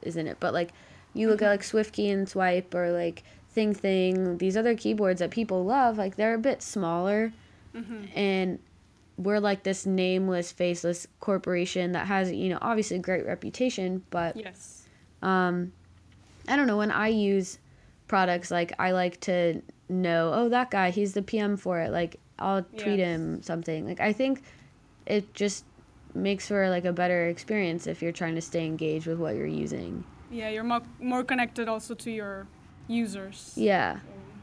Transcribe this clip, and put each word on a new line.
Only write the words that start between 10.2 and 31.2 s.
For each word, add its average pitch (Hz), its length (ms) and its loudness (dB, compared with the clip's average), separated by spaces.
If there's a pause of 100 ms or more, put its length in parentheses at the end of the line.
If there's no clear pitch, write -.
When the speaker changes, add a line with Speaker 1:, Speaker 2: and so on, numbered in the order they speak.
Speaker 1:
faceless 175 540 0 (140)
corporation 180 720 0
that 175 140 -2
has, 190 260 0
you 185 160 -2
know, 175 140 -2
obviously 214 340 0
a 185 40 -2
great 180 260 -2
reputation, 185 840 -2
but 170 260 -4
Speaker 2:
Yes. - 480 -16 (380)
Speaker 1:
um, 180 500 2 (760)
I 254 80 2
don't 285 100 4
know, 208 120 2
when 208 140 2
I 214 160 2
use 196 500 2 (480)
products, 175 440 2
like, 175 280 0
I 185 140 2
like 180 360 0
to 175 320 2 (280)
know, 170 460 2
"Oh, 233 140 2
that 247 220 2
guy, 190 200 2
he's 196 220 0
the 202 100 0
P 220 160 -2
M 208 180 2
for 180 240 -2
it." 139 100 -2
Like, 170 260 -2 (220)
I'll 196 240 0
tweet 208 380 -2
Speaker 2:
Yes. 180 80 2 (100)
Speaker 1:
him 160 240 -4
something. 165 440 -4
Like, 180 140 -6
I 214 120 4
think 262 300 0 (640)
it - 300 -2
just 196 300 -2 (500)
makes 190 340 -2
for, 196 220 2
like, 180 140 0
a 180 80 0
better 175 360 2
experience 170 580 -2
if 165 160 -6
you're 170 100 -2 (100)
trying 165 140 -2
to 165 40 -4
stay 165 240 -4
engaged 160 420 -2
with 165 120 -2
what 160 180 -2
you're 147 100 -4 (180)
using. 135 400 -6 (260)
Speaker 2:
Yeah, 226 180 -8
you're 220 240 -4
mo-, 240 140 0 (140)
more 254 240 0